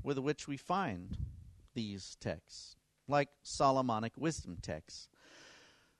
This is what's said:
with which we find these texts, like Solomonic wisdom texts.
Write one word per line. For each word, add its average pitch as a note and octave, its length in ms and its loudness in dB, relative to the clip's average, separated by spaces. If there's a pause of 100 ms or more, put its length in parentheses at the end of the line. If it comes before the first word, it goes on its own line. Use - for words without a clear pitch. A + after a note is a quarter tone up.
with C3+ 140 0
which C#3+ 280 0
we C#3 120 -4
find A2+ 600 -2 (560)
these G2+ 460 -4
texts, - 560 -6 (320)
like C#3+ 220 4 (140)
Solomonic B2+ 760 4
wisdom B2+ 440 -2
texts. - 460 -8 (920)